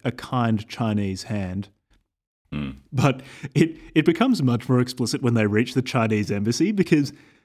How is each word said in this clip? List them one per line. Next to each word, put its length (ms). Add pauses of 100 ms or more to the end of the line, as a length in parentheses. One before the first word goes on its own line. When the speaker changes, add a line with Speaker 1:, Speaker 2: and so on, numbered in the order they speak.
Speaker 1:
a 80
kind 560
Chinese 560
hand. 440 (840)
Speaker 2:
Hmm. 180 (220)
Speaker 1:
But 300 (320)
it, 220 (180)
it 100
becomes 380
much 260
more 120
explicit 420
when 120
they 120
reach 280
the 80
Chinese 480
embassy 420
because 400 (320)